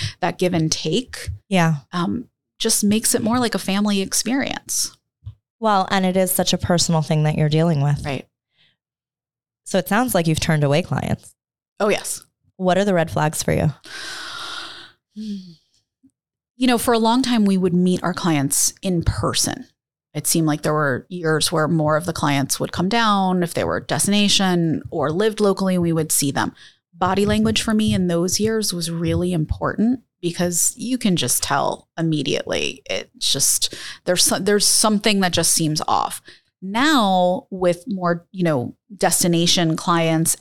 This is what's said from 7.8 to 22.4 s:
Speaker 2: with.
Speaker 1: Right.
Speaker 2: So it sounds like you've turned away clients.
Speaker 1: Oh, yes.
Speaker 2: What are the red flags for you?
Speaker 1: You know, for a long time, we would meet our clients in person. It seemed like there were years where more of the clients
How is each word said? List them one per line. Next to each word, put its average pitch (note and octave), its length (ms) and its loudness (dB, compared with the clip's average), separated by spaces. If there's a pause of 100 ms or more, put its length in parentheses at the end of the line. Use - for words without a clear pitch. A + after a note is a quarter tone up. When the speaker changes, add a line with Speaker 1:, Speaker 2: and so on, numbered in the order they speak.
Speaker 2:
with. C#3+ 240 0
Speaker 1:
Right. C#3 220 -6 (1400)
Speaker 2:
So - 140 -4
it F3 100 -2
sounds A3+ 260 2
like E3+ 140 2
you've D#3+ 140 2
turned D3+ 240 2
away C#3+ 160 2
clients. - 520 -4 (460)
Speaker 1:
Oh, G#3 80 0
yes. - 380 -4 (320)
Speaker 2:
What F3+ 200 2
are G3 60 4
the G#3 100 2
red E3 160 2
flags D#3 320 -2
for - 120 0
you? - 180 2 (1400)
Speaker 1:
You - 1500 -10
know, B3 100 4
for A#3+ 160 0
a A3+ 60 4
long A3+ 220 4
time, A#3+ 240 2
we G3 120 4
would F3+ 160 2
meet F3+ 300 2
our F#3 100 -2
clients C#3+ 680 0
in F3 220 0
person. - 640 -2 (460)
It D3+ 120 -8
seemed E3 220 2
like D3+ 160 -2
there D#3 100 0
were C#3+ 360 -2
years D#3 420 -2
where D#3 160 2
more D#3 280 2
of D#3+ 100 -2
the E3 80 -2
clients C#3 460 -2